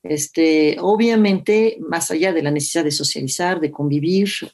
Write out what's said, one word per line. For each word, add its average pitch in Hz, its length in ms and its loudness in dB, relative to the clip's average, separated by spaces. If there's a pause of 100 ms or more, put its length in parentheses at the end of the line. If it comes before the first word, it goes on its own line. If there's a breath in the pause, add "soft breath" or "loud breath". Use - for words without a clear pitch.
Este, 156 760 2
obviamente, 214 1000 2
más 165 300 -6
allá 180 220 0
de 160 100 0
la 147 80 -2
necesidad 147 340 -2
de 151 80 0
socializar, 156 680 -4
de 151 100 -2
convivir, 151 600 0 (240)